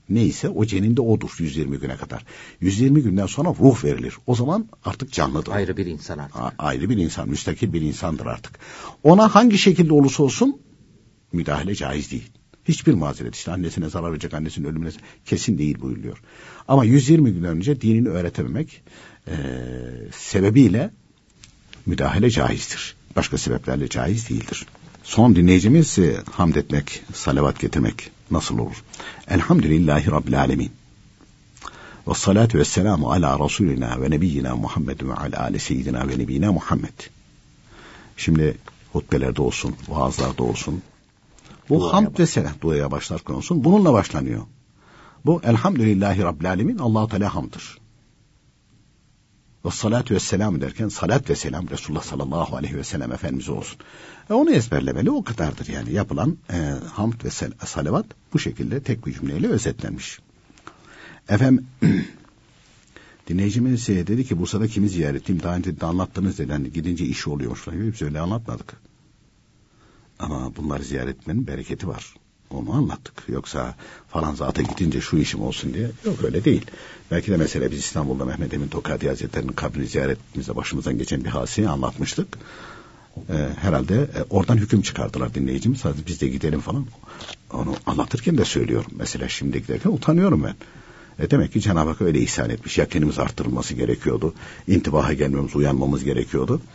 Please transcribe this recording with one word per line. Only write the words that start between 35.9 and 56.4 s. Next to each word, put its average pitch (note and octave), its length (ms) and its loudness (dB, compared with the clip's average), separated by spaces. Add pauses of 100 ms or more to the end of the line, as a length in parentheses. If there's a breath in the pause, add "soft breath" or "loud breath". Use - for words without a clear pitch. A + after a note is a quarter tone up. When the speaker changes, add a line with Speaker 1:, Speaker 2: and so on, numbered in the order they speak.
Speaker 1:
ve B1+ 120 -4
Nebiyyina C2+ 320 0
Muhammed. - 480 -2 (1160 loud breath)
Şimdi D#2 400 2 (340)
hutbelerde C2+ 500 -2
olsun, A#1+ 340 -2 (120)
vaazlarda C2 560 -2
olsun, C#2+ 380 -4 (880 loud breath)
bu D3+ 100 4
Speaker 2:
Duaya F3 140 0
Speaker 1:
hamd G3+ 140 6
ve - 40 -2
Speaker 2:
başlar. F3 140 4
Speaker 1:
selam, D2+ 360 0
duaya D2 300 0
başlarken D2 420 -6
olsun, C3 300 -2
bununla F3 300 8
başlanıyor. D#2+ 480 0 (840 soft breath)
Bu D#3+ 180 4
Elhamdülillahi A2 800 4
Rabbil E2+ 280 0
Alemin, A#2 280 0
Allah-u A2 300 2
Teala G2+ 280 -2
hamdır. - 420 -10 (1900)
Ve F2 60 -2
salatu A2+ 440 0
ve F2+ 40 2
selam F#2 420 0
derken, C#2 260 -4
salat G2+ 420 -2
ve C#2+ 60 2
selam D#2+ 340 -8
Resulullah D2+ 340 -6
sallallahu C#2+ 520 -4
aleyhi C2+ 220 -6
ve C#2 60 -8
sellem B1+ 280 -8
Efendimiz'e C2 400 -6
olsun. - 280 -10 (500 loud breath)
E, G3+ 40 -2
onu D4+ 180 4
ezberlemeli, G#2 600 2
o C#4+ 120 -2
kadardır E2 440 -6
yani. B1 260 -8
Yapılan, F#2 440 -2 (140)